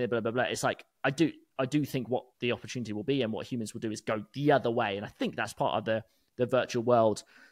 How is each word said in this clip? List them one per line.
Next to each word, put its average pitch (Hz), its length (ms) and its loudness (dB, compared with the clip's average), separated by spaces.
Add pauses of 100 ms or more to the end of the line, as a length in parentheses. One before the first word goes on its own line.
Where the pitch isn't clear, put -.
blah, 117 120 0
blah, 113 100 -2
blah. 120 140 2
It's 110 180 -4
like, 123 220 -2 (180)
I 135 80 2
do, 147 220 2 (260)
I 135 80 0
do 147 180 2
think 127 240 -4
what 120 160 0 (140)
the 120 140 0
opportunity 107 400 -6
will 104 100 -4
be 135 200 2
and 110 100 -2
what 98 120 -6
humans 117 300 -6
will - 60 -10
do 110 100 -2
is 107 100 -6
go 110 320 -4
the 143 200 2
other 123 180 4
way. 113 260 0
And 104 80 -6
I - 40 -10
think - 260 -6
that's 113 200 -4
part 139 200 0
of 110 100 -2
the, 110 200 0 (320)
the 123 100 0
virtual 120 380 0
world 113 400 4 (280)